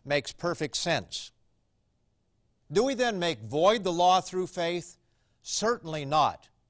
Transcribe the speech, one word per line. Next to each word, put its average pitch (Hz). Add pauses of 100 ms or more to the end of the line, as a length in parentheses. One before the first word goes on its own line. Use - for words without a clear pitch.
makes 143
perfect 160
sense. - (1400)
Do 196
we 277
then 226
make 165
void 165
the 180
law 180
through 185
faith? 175 (440)
Certainly 165
not. 135 (220)